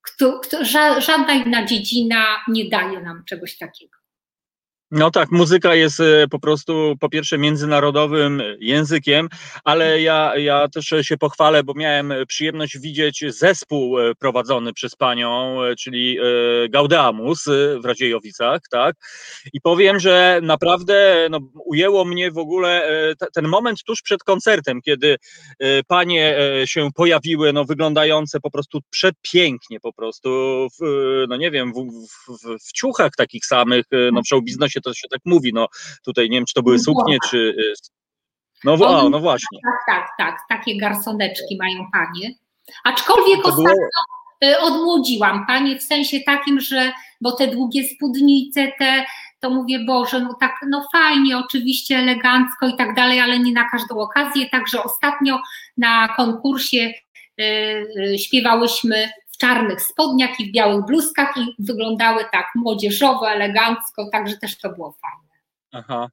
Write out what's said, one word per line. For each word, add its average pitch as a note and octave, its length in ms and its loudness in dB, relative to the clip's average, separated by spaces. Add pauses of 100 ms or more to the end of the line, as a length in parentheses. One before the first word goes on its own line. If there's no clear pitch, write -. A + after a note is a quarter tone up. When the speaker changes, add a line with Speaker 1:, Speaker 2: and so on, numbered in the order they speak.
Speaker 1:
któ-, - 380 -2
któ-, D4+ 240 -6
ża-, D4 380 2
żadna D4 320 2
inna A#3+ 320 0
dziedzina A3+ 600 0 (220)
nie A3 220 -2
daje F#3+ 320 -4
nam E3+ 240 -14
czegoś E3+ 320 -14
takiego. - 340 -20 (1000)
Speaker 2:
No D#3 180 4
tak, D#3+ 200 0
muzyka F3 440 4
jest, D#3+ 240 2
e, D#3 320 6
po D3 80 -6
prostu, D3+ 600 0
po D3+ 100 -2
pierwsze, D3+ 280 -2
międzynarodowym D3 1040 0 (180)
językiem, D3 680 0 (340)
ale D#3+ 220 4
Speaker 1:
Mhm. D#3 180 2
Speaker 2:
ja, D#3 340 2
ja C#3+ 300 2
też D3 340 -6
się D3 160 -2
pochwalę, D3+ 460 2
bo C3+ 100 -8
miałem C#3+ 400 -2 (140)
przyjemność D#3 520 -6
widzieć D3+ 480 -4
zespół, C3+ 720 0
e, A#2 160 0
prowadzony A#2+ 580 -2
przez - 220 -10
panią, B2 680 -2
e, B2 120 -2
czyli, B2 440 -4
e, - 40 0 (460)
Gaudeamus, C3+ 760 2
e, D3 40 0 (280)
w A#2 60 -14
Radziejowicach, A#2 760 -2 (100)
tak? C3 240 0 (580)
I - 80 -10
powiem, F#3+ 380 4
że F3+ 440 4
naprawdę, F3 840 4
no, D#3+ 100 -4 (260)
ujęło F#3 400 2
mnie F3 260 -4
w D#3 60 -10
ogóle, F3 460 0 (260)
e, D#3 60 -4
te-, - 180 -8
ten D#3 140 -2
moment G#3+ 360 -2
tuż - 180 -8
przed G3+ 220 -4
koncertem, F3+ 580 0
kiedy, C#3+ 360 2 (420)
e, C3+ 240 2
panie, E3+ 540 2 (240)
e, E3 60 0
się D3 280 -2
pojawiły, D#3 580 2
no, D3 120 0
wyglądające D3+ 760 0
po C#3+ 120 -6
prostu C#3+ 280 -8 (100)
przepięknie, D#3+ 880 0
po A#2 140 -10
prostu A2+ 360 -8 (500)
w, E3 40 -6
e, C3+ 460 0
no, B2 80 -6
nie E3 140 -2
wiem, B2+ 220 -4
w, - 20 -14 (320)
w, - 300 -20
w, A2+ 320 -14
w - 20 -20
ciuchach A3 460 -2
takich A#2 280 -4
samych, B2 460 2
e, B2 220 2
no, A#2+ 80 0
w A2+ 60 -8
show C3 160 2
biznesie C3 380 -4
to B2 120 -10
się - 140 -14
tak - 180 -8
mówi, D#3 280 2
no, A2+ 140 0 (380)
tutaj A#2+ 240 0
nie B2 80 0
wiem, B2 80 0
czy - 80 -8
to C3 100 0
były A#2+ 140 6
Speaker 1:
No A#2 60 2
Speaker 2:
suknie, C#3+ 380 2
Speaker 1:
tak. - 100 -4
Speaker 2:
czy, A2+ 280 0
e, G#2+ 300 -4 (760)
no D3+ 140 4
wa-, G3 100 6 (120)
Speaker 1:
One C#3+ 100 4
Speaker 2:
no C#3+ 100 0
właśnie. D#3 400 -2 (280)
Speaker 1:
Tak, G3 100 0
tak, - 100 -8 (100)
tak, E3 200 -4 (120)
takie G#3+ 280 -4
garsoneczki G3+ 840 -4
mają F#3 340 -6
panie. F3 380 -4 (520)
Aczkolwiek G4 600 4
Speaker 2:
To F#4+ 80 2
było D4+ 180 2
Speaker 1:
ostatnio, - 800 0
y, D4 100 4
odmłodziłam C4 880 0
panie C4+ 320 0
w - 40 -10
sensie C#4+ 420 -2
takim, C#4+ 340 0
że, C4 320 -2 (300)
bo A#3+ 100 -2
te C4+ 160 0
długie B3+ 400 -2
spódnice, C#4 920 2
te, C4+ 260 2 (340)
to B3+ 100 -6
mówię, B3+ 300 -2
Boże, B3 400 0
no B3 200 -4
tak, B3+ 120 0 (180)
no C#4+ 220 -4
fajnie, C#4+ 460 4
oczywiście B3+ 600 -4
elegancko B3+ 720 2
i B3 100 -2
tak B3 180 -2
dalej, B3+ 240 4
ale B3 200 2
nie B3 140 2
na A#3 160 2
każdą A3+ 300 -6
okazję, C#4 500 -2
także A#3+ 340 -4
ostatnio C4+ 560 -2 (380)
na A#3 300 2 (100)
konkursie, A#3+ 760 -2 (480)
y, - 20 -2
y, G#3+ 760 -2
śpiewałyśmy A#3 920 0 (320)
czarnych A3+ 400 0
spodniach C4 580 0
i G3+ 100 -6
w G3 40 -10
białych G#3 320 2
bluzkach C#4+ 520 -2
i A#3+ 220 -6
wyglądały A3 720 -2
tak F#3 140 -2 (100)
młodzieżowo, A3+ 760 0
elegancko, G#3 800 -2
także G#3 260 -4
też G#3 200 -12
to F#3+ 120 -10
było E3 320 -14
fajne. - 300 -18 (400)
Speaker 2:
Aha. A#2+ 420 -8